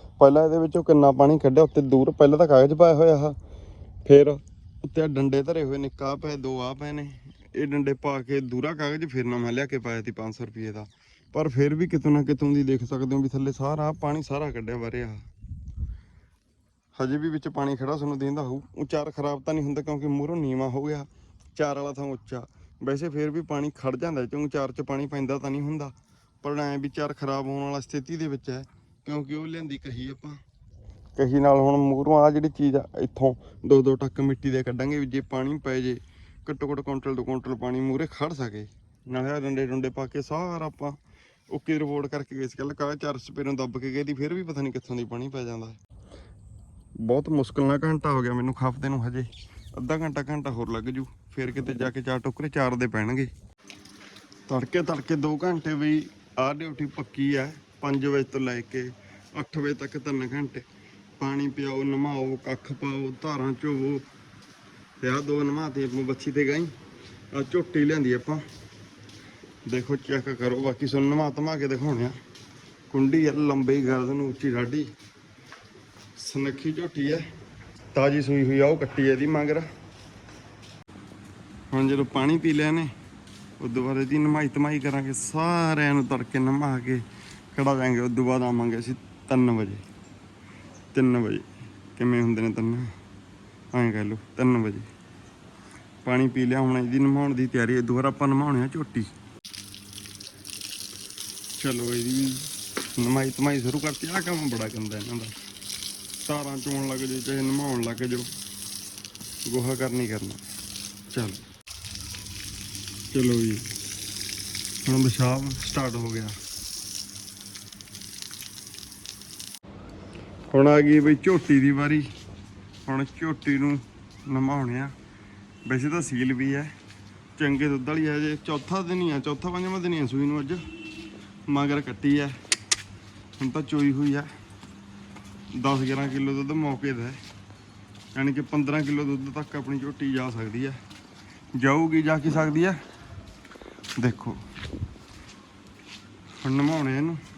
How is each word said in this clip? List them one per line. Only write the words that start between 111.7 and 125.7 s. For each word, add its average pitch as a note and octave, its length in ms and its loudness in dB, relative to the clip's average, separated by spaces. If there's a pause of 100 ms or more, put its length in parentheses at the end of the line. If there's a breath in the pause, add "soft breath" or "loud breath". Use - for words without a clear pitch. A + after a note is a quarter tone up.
ਚਲੋ B2 200 2
ਜੀ, A2+ 260 2 (1300)
ਹੁਣ C3 140 4
ਪਿਸ਼ਾਬ C3 480 2
ਸਟਾਰਟ C3 440 -4
ਹੋ A#2 160 -4
ਗਿਆ। A2 180 -6 (4000)
ਹੁਣ C#3 140 8
ਆ D3 120 10
ਗਈ D3 200 8
ਬਈ D3 220 6
ਝੋਟੀ D#3 380 6
ਦੀ C#3 100 6
ਵਾਰੀ। D3 320 2 (840)
ਹੁਣ C3+ 160 -2 (140)
ਝੋਟੀ D3 400 0
ਨੂੰ C#3+ 200 2 (500)
ਨਮਾਉਣੇ C3 520 0
ਆ। C#3 100 -6 (800 loud breath)
ਵੈਸੇ C3 200 2